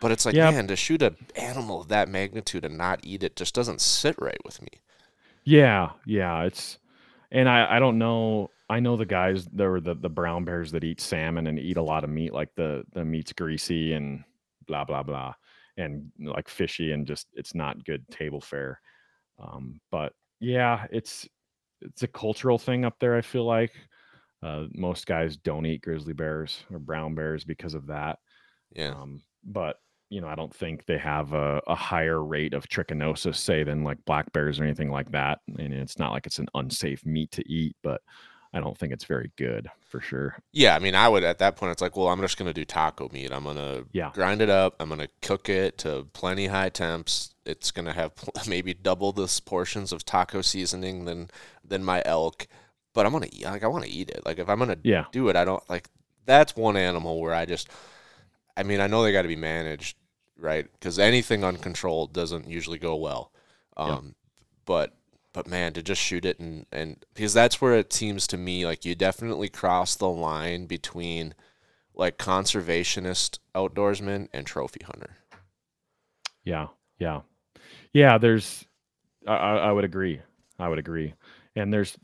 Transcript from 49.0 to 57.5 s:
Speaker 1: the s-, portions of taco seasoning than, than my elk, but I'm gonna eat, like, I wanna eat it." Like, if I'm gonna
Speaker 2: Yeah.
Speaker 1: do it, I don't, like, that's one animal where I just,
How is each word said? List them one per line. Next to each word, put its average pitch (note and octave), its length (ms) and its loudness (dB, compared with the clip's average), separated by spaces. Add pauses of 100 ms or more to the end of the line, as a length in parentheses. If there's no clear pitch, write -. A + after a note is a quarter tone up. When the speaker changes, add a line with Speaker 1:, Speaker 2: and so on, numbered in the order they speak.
Speaker 1:
the G2 120 -2
s-, - 140 -2
portions F#2 540 -4
of E2+ 120 -8
taco F#2 380 0
seasoning F#2 640 -2
than, E2+ 260 -8 (340)
than F#2+ 200 -4
my F#2 200 2
elk, E2 440 0 (440)
but G#2 140 4
I'm A#2 60 4
gonna D3+ 200 -2
eat, G1+ 120 -12
like, G2 180 -6
I A2 60 2
wanna D3+ 200 -2
eat F#2 220 -8
it." - 160 -8
Like, E2 140 -4
if F2+ 80 -4
I'm G#2 100 4
gonna A2+ 240 2
Speaker 2:
Yeah. F#2+ 300 4
Speaker 1:
do B2+ 160 2
it, F2+ 80 6
I F2 80 8
don't, F#2+ 260 0
like, F2 180 -4 (360)
that's C#3+ 320 8
one A2 200 4
animal E2+ 440 2
where E2 140 0
I E2+ 120 0
just, F2 220 -6 (880)